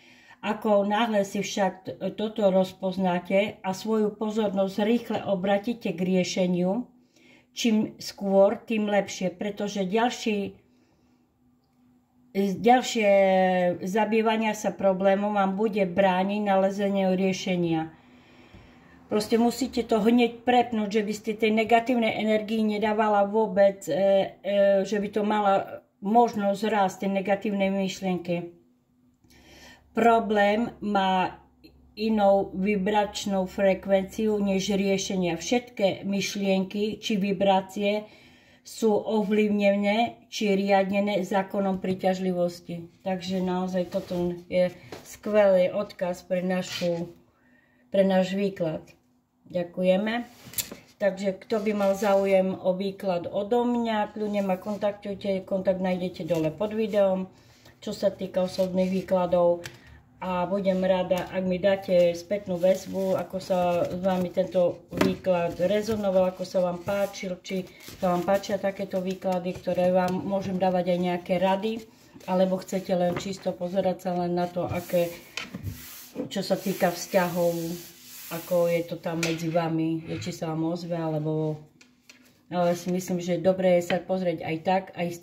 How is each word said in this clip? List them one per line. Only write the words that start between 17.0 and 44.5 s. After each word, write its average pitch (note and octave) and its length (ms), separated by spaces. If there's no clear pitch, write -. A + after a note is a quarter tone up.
riešenia. F3 720
Proste G#3+ 240
musíte A#3+ 480
to A3+ 160
hneď A#3 480
prepnúť, A#3+ 400
že G#3 160
by G#3 160
ste - 160
tej A3 160
negatívnej A3+ 640
energii G#3+ 480
nedávala G#3 640
vôbec, G3 640
e, - 0
e, G3 960
že G3+ 160
by G3+ 80
to A3 160
mala G#3 560
možnosť G#3 640
rásť, G#3 400
tie G3 80
negatívne G3 640
myšlienky. F3+ 800
Problém G#3+ 800
má F#3+ 560
inou G#3 560
vibračnou G3 960
frekvenciu G3 880
než G3 400
riešenia. F#3+ 580
Všetké G3 720
myšlienky G3 960
či A3 160
vibrácie G3 880
sú - 320
ovplyvnené G#3 1400
či G3+ 240
riadené G3 720
zákonom F#3+ 560
príťažlivosti. F3+ 1200
Takže F#3 400
naozaj F3+ 480
toto F3 480
je F3+ 220